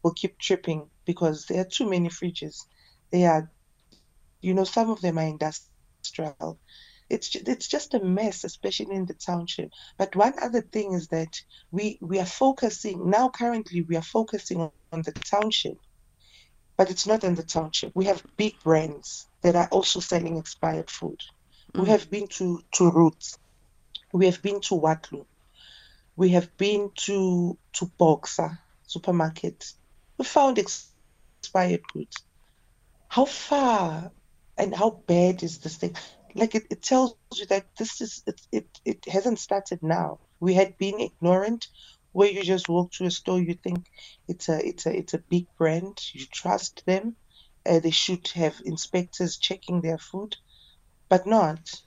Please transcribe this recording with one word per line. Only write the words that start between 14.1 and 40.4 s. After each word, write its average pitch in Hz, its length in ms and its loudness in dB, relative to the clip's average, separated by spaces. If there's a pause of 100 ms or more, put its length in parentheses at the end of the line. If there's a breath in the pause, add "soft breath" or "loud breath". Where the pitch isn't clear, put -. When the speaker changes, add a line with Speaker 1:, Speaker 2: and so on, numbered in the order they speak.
Speaker 1:
on, 160 100 -4 (220)
on 165 80 -6
the 156 120 -6
township, - 680 -2 (960 soft breath)
but 190 140 4
it's 190 160 -4
not 214 180 2
in 180 100 2
the 165 80 -4
township. 160 520 -4
We 190 100 0
have 196 180 2 (140)
big 208 260 -2
brands 160 640 0 (140)
that 175 160 6
are 170 140 4
also 190 300 2
selling 165 360 -2
expired 160 540 -4
food. - 320 -10 (520 soft breath)
We 185 80 -2
Speaker 2:
Mm. 185 40 4
Speaker 1:
have 208 240 4
been 202 180 -6
to, 175 340 -4 (100)
to 175 180 6
Roots. 165 480 4 (720)
We 185 140 4
have 180 160 2
been 202 200 -2
to - 120 -2
Watlu. 160 500 -2 (920 soft breath)
We 185 140 6
have 175 280 4
been 202 320 0 (160)
to, 180 500 0 (180)
to 185 120 -4 (100)
Boxer 165 640 2 (280)
supermarket. - 840 -2 (460)
We 262 60 -2
found 269 340 4
ex-, - 320 -6 (500)
expired 180 420 0 (100)
goods. - 240 -10 (920)
How 262 160 4
far 196 840 0 (460)
and 190 180 -2
how 214 160 2 (160)
bad 180 360 4
is 165 160 -8
this - 180 -10
thing? 170 200 -6 (380 loud breath)
Like, 220 200 0
it, 220 160 -2
it 208 120 -10
tells 262 320 2 (200)
you 208 120 -8
that 196 200 0 (120)
this - 220 -8
is, - 260 -10
it, - 140 -8 (120)
it, 220 140 -4 (180)
it - 220 -4
hasn't 196 320 0
started - 440 -4
now. 160 360 0 (220)